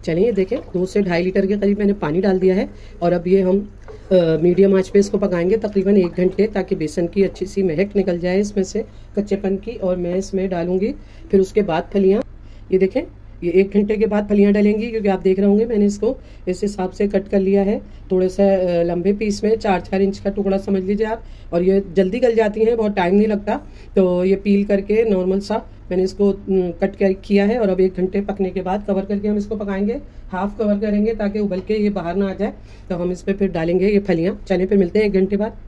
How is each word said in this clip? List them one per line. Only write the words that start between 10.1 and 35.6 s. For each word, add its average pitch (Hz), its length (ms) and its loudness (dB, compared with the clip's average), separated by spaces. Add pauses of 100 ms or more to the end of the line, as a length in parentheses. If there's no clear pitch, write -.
इसमें 190 340 -4
डालूंगी 180 440 -2 (380)
फिर 196 80 6
उसके 190 220 0
बाद 170 320 -2
फलियाँ। 202 280 2 (500)
ये 185 60 2
देखें, 190 240 2 (420)
ये 175 80 -2
एक 196 220 4
घंटे 208 240 2
के 214 80 2
बाद 208 240 -2
फलियाँ 202 240 4
डलेंगी, 208 360 2
क्योंकि 220 180 -2
आप 185 140 0
देख 190 180 2
रहे 202 80 2
होंगे 208 180 4
मैंने 214 200 2
इसको 208 320 0 (300)
इस 185 140 -4
हिसाब 190 300 -4
से 208 160 -2
कट 202 200 -2
कर 202 120 0
लिया 196 240 2
है, 214 160 0 (320)
थोड़े 185 180 2
से, 190 140 0
अ, 185 400 2
लंबे 175 300 0
piece 208 300 -4
में, 220 140 2
चार 190 240 0
चार 190 200 -2
inch 196 180 0
का 196 100 -4
टुकड़ा 196 280 -2
समझ 196 260 -2
लीजिए 208 240 -2
आप। 220 160 -6 (300)
और 170 100 2
ये 196 200 2 (120)
जल्दी 190 240 2
गल 233 160 4
जाती 220 260 2
हैं, 233 160 4
बहुत 208 180 0
time 180 200 2
नहीं 214 120 6
लगता। 208 280 -2 (400)
तो 180 280 4
ये 190 120 4
peel 202 300 2
करके 208 440 0
normal 185 300 2
सा 214 260 -4 (260)
मैंने 185 120 0
इसको, 196 280 0
अम, 190 400 0
cut 196 240 -2
कर 196 180 2
किया 202 320 0
है 226 140 0
और 208 100 0
अब 185 100 0
एक 190 180 2
घंटे 185 240 -2
पकने 202 280 -4
के 185 120 -6
बाद 185 260 -4
cover 190 180 -2
करके 208 220 -4
हम 208 100 0
इसको 202 180 -4
पकाएंगे, 208 440 -4 (280)
Half 196 320 -6
cover 208 200 2
करेंगे 208 340 0
ताकि 208 260 -2
उबल 190 200 -2
के 185 140 -2
ये 208 160 2
बाहर 175 260 -4
ना 196 140 0
आ 190 40 -6
जाए। 208 200 -4 (360)
तो 185 60 -2
हम 180 160 -2
इस 180 100 -8
पर 196 120 -2
फिर 196 180 -2
डालेंगे 175 360 2
ये 208 120 4
फलियाँ। 190 500 -2
चलिए, 185 180 0
फिर 202 100 2
मिलते 190 220 2
हैं 214 60 2
एक 202 80 0
घंटे 190 240 2
बाद। 214 200 -4 (100)